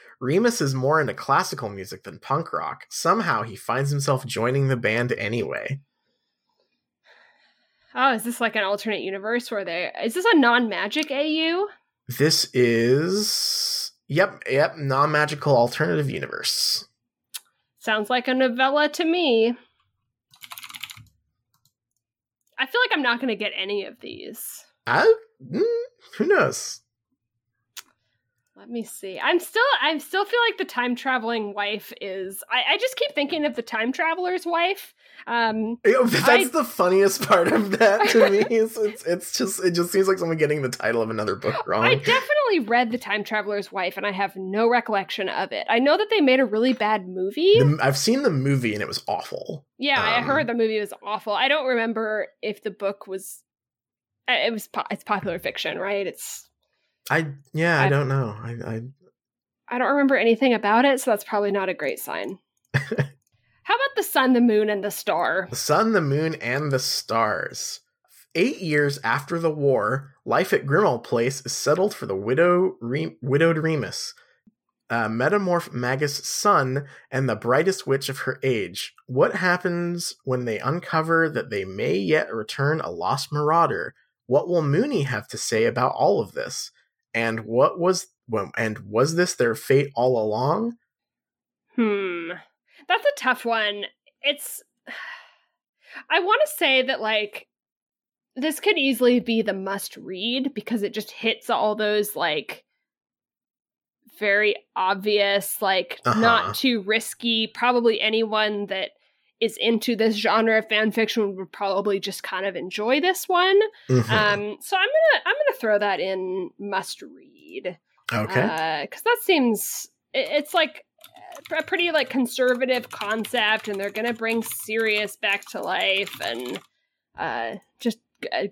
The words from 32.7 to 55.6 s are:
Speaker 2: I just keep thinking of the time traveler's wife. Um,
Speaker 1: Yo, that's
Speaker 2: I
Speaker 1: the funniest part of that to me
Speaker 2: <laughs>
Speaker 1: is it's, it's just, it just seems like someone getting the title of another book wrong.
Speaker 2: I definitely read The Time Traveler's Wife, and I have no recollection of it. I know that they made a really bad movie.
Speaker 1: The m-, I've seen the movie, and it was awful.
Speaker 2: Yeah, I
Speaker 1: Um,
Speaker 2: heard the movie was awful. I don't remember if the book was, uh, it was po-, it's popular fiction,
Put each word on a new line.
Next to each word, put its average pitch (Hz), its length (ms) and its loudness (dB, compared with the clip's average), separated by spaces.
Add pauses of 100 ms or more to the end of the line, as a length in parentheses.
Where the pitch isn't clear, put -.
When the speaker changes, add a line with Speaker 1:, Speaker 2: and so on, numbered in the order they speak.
Speaker 2:
I - 40 0
just 508 180 -2
keep 571 180 -2
thinking 294 320 -2
of - 100 -2
the 233 60 -6
time 226 280 -2
traveler's 349 540 -2
wife. 339 480 -2 (340)
Um, 226 600 -2
Speaker 1:
Yo, 247 180 6
that's 180 240 4
Speaker 2:
I 370 160 8
Speaker 1:
the 285 200 0
funniest 190 600 2
part 175 240 6
of 208 280 0
that 214 320 6
to 226 180 8
me 196 100 4
Speaker 2:
<laughs> 214 160 2
Speaker 1:
is 226 220 2
it's, 214 300 -2
it's 180 320 -4
just, 185 260 -2
it 180 60 4
just 170 220 0
seems 190 160 4
like 190 100 2
someone 165 180 -2
getting 151 240 2
the 131 80 -2
title 117 320 0
of 110 80 0
another 107 280 -2
book - 300 -4
wrong. 107 180 2
Speaker 2:
I - 100 6
definitely 508 720 2
read 233 240 2
The 240 80 -4
Time 208 260 -4
Traveler's 202 480 -4
Wife, 185 240 -4
and 196 100 -6
I 202 60 -2
have 190 240 -4
no 196 320 0
recollection 214 600 0
of - 220 -4
it. - 180 -6
I 226 80 4
know 285 180 4
that 415 140 0
they 440 100 2
made 262 200 4
a 269 40 4
really 226 300 2
bad 208 340 -2
movie. 208 520 2
Speaker 1:
The - 40 6
m-, 147 180 2
I've 139 160 2
seen 262 260 2
the 240 60 4
movie, 131 440 0
and 104 80 -4
it - 60 -6
was - 200 -6
awful. - 560 -8 (140)
Speaker 2:
Yeah, 269 240 0
I 220 160 0
Speaker 1:
Um, 240 60 -2
Speaker 2:
heard 277 220 0
the 233 80 -4
movie 220 260 0
was 208 120 -8 (100)
awful. 208 300 -6
I 247 160 0
don't 285 180 0
remember 226 640 -2 (140)
if 208 200 -8
the 214 80 -6
book 202 360 -6
was, 190 360 -12 (840)
uh, 254 60 2
it 196 180 0
was 220 160 -8
po-, - 220 -6
it's 208 140 -8
popular 190 340 -2
fiction, - 400 -6